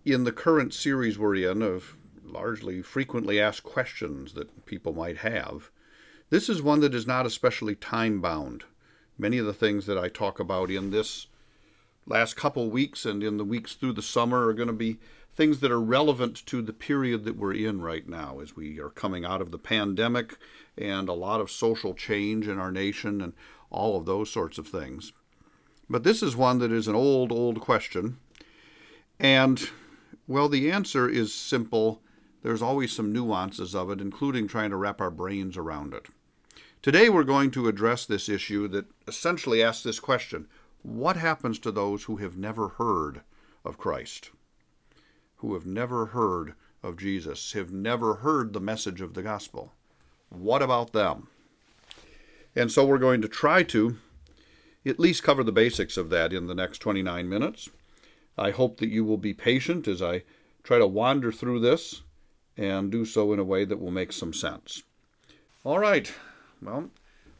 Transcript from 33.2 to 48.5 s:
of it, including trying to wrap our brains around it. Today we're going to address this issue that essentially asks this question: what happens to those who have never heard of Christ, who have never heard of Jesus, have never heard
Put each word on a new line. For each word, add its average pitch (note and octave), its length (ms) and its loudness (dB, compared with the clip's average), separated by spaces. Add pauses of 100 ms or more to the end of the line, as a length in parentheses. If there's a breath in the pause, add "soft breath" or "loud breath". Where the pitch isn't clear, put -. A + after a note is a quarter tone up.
of F#2 160 -2
it, G2 100 -6
including A2+ 460 -2
trying G#2+ 240 -2
to G2 60 -2
wrap G2 220 -2
our F#2 120 -2
brains F#2 460 -6
around D2+ 360 -8
it. A1 140 -14 (760 loud breath)
Today F#3 280 8
we're F3+ 140 6
going C3+ 280 4
to B2+ 160 0
address A2+ 400 2
this G2+ 200 -2
issue G2+ 420 -2
that G2 180 -4 (200)
essentially C#3+ 540 0
asks A2+ 220 2
this A2 160 -4
question: - 480 -2 (340 soft breath)
what B2+ 340 -2
happens D#3 440 -2
to A2+ 120 -4
those G2+ 340 -2
who A2+ 100 -4
have F#2+ 220 -8
never G#2 320 -4
heard E2 520 0 (420 soft breath)
of D#2 140 -8
Christ, - 540 -6 (1040 soft breath)
who G#2+ 180 -8
have F2+ 140 -8
never A#2 400 -4
heard F#2 480 -2 (260 soft breath)
of F2 160 -8
Jesus, F2 560 -6
have F#2 180 -6
never A2 440 0
heard B2 380 0